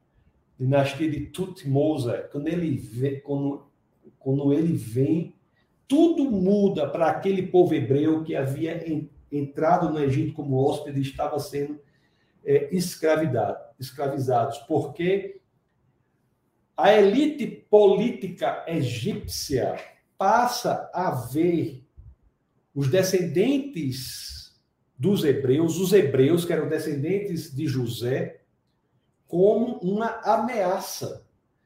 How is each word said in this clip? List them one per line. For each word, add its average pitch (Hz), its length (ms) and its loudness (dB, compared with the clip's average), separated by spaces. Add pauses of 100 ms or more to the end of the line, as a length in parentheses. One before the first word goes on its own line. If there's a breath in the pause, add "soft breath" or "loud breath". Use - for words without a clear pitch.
(560)
Dinastia 139 540 0
de 147 160 -6
Tutmosa, 139 1040 -2
quando 143 160 -8
ele 160 300 -2
vê, 120 440 -6
quando, 143 460 -6 (520)
quando 143 340 0
ele 160 220 2
vem, 131 600 -2 (540)
tudo 302 420 4
muda 190 580 2
para 160 200 0
aquele 185 380 0
povo 160 280 4
hebreu 147 480 2
que 160 140 -6
havia 160 520 -4
en-, 147 200 -4 (240)
entrado 156 580 2
no 151 80 -2
Egito 139 360 0
como 139 220 -2
hóspede 139 420 0
e 139 40 0
estava 143 360 -4
sendo, 143 420 -6 (640)
é, 143 300 2
escravidado, 156 840 0 (200)
escravizados, 131 800 -2
porque 175 840 -2 (1400)
a 180 160 6
elite 226 540 4
política 190 1200 2
egípcia 139 1080 -4 (400)
passa 214 760 0
a 180 160 -2
ver 143 760 -2 (880)
os 139 140 -2
descendentes 180 1700 -2 (400)
dos 160 260 2
hebreus, 143 540 2
os 185 140 0
hebreus 147 520 4
que - 80 -2
eram 151 160 0
descendentes 156 840 -4
de 156 120 -4
José, 123 760 -4 (840)
como 226 520 2
uma 208 440 -2
ameaça. 208 1040 -2 (400)